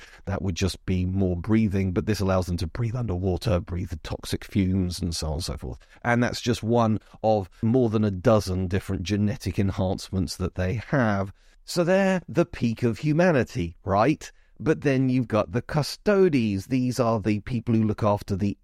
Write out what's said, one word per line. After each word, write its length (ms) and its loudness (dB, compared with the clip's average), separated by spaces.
That 180 -4
would 120 -2
just 300 -4
be 200 0
more 300 0
breathing, 560 2
but 140 -2
this 140 0
allows 260 2
them 120 -2
to 100 -4
breathe 280 -4
underwater, 640 -2
breathe 300 -6
the 80 -8
toxic 480 -8
fumes 540 0
and 140 -4
so 140 -6
on 60 -2
and 100 -4
so 140 -6
forth. 220 -10
And 200 2
that's 160 -2
just 240 -2
one 360 2
of 260 2
more 280 2
than 160 2
a 60 0
dozen 560 2
different 360 -2
genetic 560 -2
enhancements 600 -2
that 180 -4
they 340 -2
have. 440 0
So 180 -2
they're 440 2
the 180 0
peak 380 -2
of 160 0
humanity, 840 0
right? 480 2
But 220 0
then 280 2
you've 180 0
got 260 0
the 80 -2
Custodes. 1080 2
These 320 0
are 200 2
the 200 0
people 340 -2
who 100 4
look 200 -2
after 320 0
the 280 0